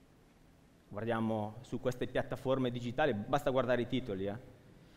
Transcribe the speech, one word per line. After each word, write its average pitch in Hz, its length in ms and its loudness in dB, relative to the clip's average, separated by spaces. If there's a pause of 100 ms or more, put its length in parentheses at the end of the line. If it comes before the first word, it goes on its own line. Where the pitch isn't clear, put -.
(880)
Guardiamo 110 720 0
su - 180 -6
queste 127 280 -2
piattaforme 131 640 0
digitali, 123 440 2
basta 131 380 0
guardare 123 320 4
i 113 40 -2
titoli, 107 380 -2
eh. 101 120 -4 (600)